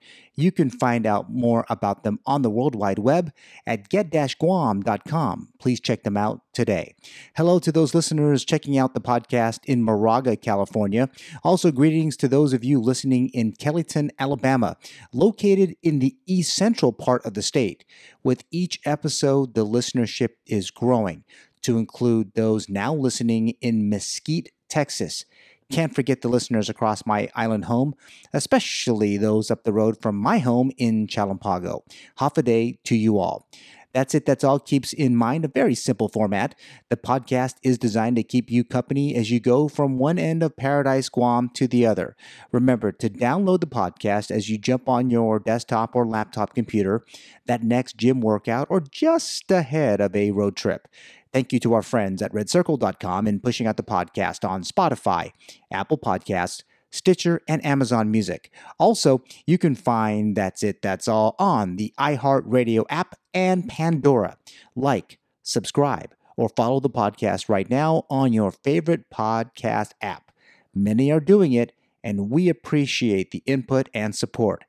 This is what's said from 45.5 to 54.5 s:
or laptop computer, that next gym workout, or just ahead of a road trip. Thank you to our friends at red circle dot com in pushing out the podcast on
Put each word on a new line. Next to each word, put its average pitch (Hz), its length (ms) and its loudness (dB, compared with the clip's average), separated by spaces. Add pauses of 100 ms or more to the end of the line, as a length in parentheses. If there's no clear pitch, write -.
or 120 100 2
laptop 107 460 -4
computer, 107 500 0 (420)
that 120 160 -2
next 120 360 -2
gym 127 240 2
workout, 113 480 0
or 185 100 2
just - 720 -2
ahead 143 480 2
of 101 160 0
a 104 160 2
road 101 240 0
trip. - 320 -4 (460)
Thank 127 180 0
you 123 80 2
to 117 140 2
our 107 100 2
friends 98 380 -2
at 104 120 -6
red 104 160 -4
circle 170 280 2
dot 107 240 -2
com 98 260 -2
in 101 140 0
pushing 120 260 -2
out 107 80 0
the 104 80 -6
podcast 90 640 -2
on 95 160 -6